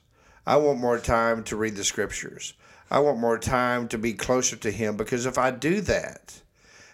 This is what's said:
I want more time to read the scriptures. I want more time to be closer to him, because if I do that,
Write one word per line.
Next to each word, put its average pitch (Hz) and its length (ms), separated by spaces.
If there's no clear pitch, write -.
I 123 120
want 143 200
more 120 220
time 117 440
to 110 120
read 107 180
the 98 80
scriptures. - 720
I - 120
want 143 180
more 117 180
time 123 520
to 117 100
be 113 140
closer 127 440
to 110 140
him, 104 260
because 120 300
if 131 120
I 127 120
do 143 320
that, 87 580